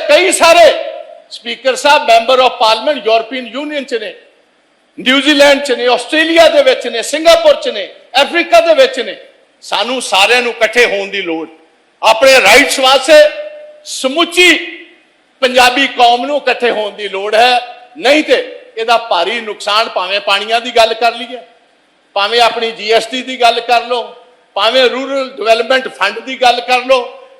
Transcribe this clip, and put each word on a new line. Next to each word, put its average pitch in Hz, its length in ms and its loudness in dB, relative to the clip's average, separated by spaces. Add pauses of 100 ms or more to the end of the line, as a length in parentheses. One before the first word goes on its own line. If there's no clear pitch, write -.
ਕਈ 349 240 2
ਸਾਰੇ 330 400 6 (580)
ਸਪੀਕਰ 233 460 -6
ਸਾਹਿਬ 285 340 2
member 233 340 4
of 247 180 -2
parliament 226 420 0
ਯੂਰਪੀਅਨ 226 420 -2
ਯੂਨੀਅਨ 285 380 -10
'ਚ 262 100 -8
ਨੇ, 214 200 -10 (840)
ਨਿਊਜ਼ੀਲੈਂਡ 277 680 2
'ਚ 254 80 -4
ਨੇ, 240 140 -4
ਆਸਟ੍ਰੇਲੀਆ 320 600 2
ਦੇ 302 140 4
ਵਿੱਚ 262 240 0
ਨੇ, 226 160 -6
ਸਿੰਗਾਪੁਰ 320 520 2
'ਚ - 140 -6
ਨੇ, 208 200 -8 (340)
ਅਫਰੀਕਾ 330 380 2
ਦੇ 330 140 2
ਵਿੱਚ 262 260 2
ਨੇ। 208 160 -10 (460)
ਸਾਨੂੰ 233 400 -6
ਸਾਰਿਆਂ 214 400 0
ਨੂੰ 240 100 -4
ਇਕੱਠੇ 226 340 0
ਹੋਣ 196 240 -4
ਦੀ 196 120 -6
ਲੋੜ, 160 260 -8 (540)
ਆਪਣੇ 254 400 4
ਰਾਈਟਸ 247 380 2
ਵਾਸਤੇ 269 340 2 (680)
ਸਮੁੱਚੀ 339 680 0 (920)
ਪੰਜਾਬੀ 254 440 2 (100)
ਕੌਮ 240 300 2
ਨੂੰ 285 100 -4
ਇਕੱਠੇ 247 340 -2
ਹੋਣ 208 220 -4
ਦੀ 202 160 -10
ਲੋੜ 196 260 -8
ਹੈ, 247 260 2 (380)
ਨਹੀਂ 285 260 2
ਤੇ 269 120 2 (400)
ਇਹਦਾ 226 200 0 (140)
ਭਾਰੀ 196 300 -2
ਨੁਕਸਾਨ, 214 480 -4
ਭਾਵੇਂ 190 320 -4
ਪਾਣੀਆਂ 214 400 -2
ਦੀ 247 160 -8
ਗੱਲ 226 180 4
ਕਰ 233 200 0
ਲਈਏ, 247 240 -14 (800)
ਭਾਵੇਂ 214 240 0
ਆਪਣੀ 226 320 0
ਜੀ 208 200 -8
ਐਸ 226 140 2
ਟੀ 254 160 -8
ਦੀ 254 180 -12
ਗੱਲ 233 200 2
ਕਰ 233 260 0
ਲਓ, 240 160 -4 (540)
ਭਾਵੇਂ 233 340 2
ਰੂਰਲ 269 400 -6
ਡਿਵੈਲਪਮੈਂਟ 233 580 -2
ਫੰਡ 202 320 -6
ਦੀ 254 220 -12
ਗੱਲ 240 180 2
ਕਰ 247 240 -2
ਲਓ, 262 180 2 (380)